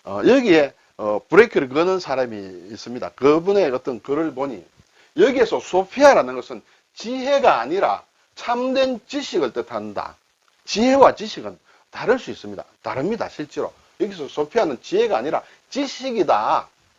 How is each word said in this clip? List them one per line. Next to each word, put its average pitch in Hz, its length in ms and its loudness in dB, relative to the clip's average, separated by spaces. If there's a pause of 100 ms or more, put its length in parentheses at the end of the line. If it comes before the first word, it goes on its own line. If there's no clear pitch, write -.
어, 101 220 -6
여기에, 202 480 4 (220)
어, 104 320 -2
브레이크를 175 400 4
거는 175 320 0
사람이 104 720 -6
있습니다. 110 380 -10
그분의 165 600 2
어떤 127 320 -6
글을 147 320 -4
보니 123 320 -8 (500)
여기에서 220 440 2
소피아라는 185 720 4
것은 123 260 -12 (340)
지혜가 247 680 0
아니라 123 420 -2 (320)
참된 254 720 -2
지식을 180 460 -4
뜻한다. 107 640 -8 (480)
지혜와 247 500 4
지식은 110 440 -10 (320)
다를 208 280 -2
수 - 120 -12
있습니다. 101 340 -12 (180)
다릅니다, 135 460 -6
실제로. 139 440 -10 (280)
여기서 180 280 -8
소피아는 151 540 -4
지혜가 202 340 0
아니라 131 260 -2 (280)
지식이다. 165 1000 -2 (300)